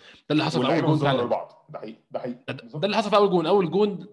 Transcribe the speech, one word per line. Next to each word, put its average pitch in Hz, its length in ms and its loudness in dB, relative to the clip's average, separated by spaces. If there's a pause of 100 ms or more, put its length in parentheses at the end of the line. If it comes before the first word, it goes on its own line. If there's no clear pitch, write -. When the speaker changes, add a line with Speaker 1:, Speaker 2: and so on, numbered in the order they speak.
(320)
Speaker 1:
اللي 151 120 2
حصل 156 80 0
في - 80 -2
Speaker 2:
واللعيبة 151 280 2
Speaker 1:
اول - 0 -
جون 151 100 4
Speaker 2:
بتظهر 139 200 0
Speaker 1:
فعلًا. 120 100 0
Speaker 2:
لبعض. - 420 -6
ده - 100 -16
حقيقي، 110 200 -16 (120)
ده 123 80 -8
حقيقي. 123 280 -10
Speaker 1:
ده، 131 60 -8
Speaker 2:
بالظبط. 127 280 -12
Speaker 1:
ده 180 40 -2
اللي 202 120 -2
حصل 208 120 -2
في 196 60 2
اول 208 140 6
جون. 175 180 2
اول 180 240 2
جون 196 420 -2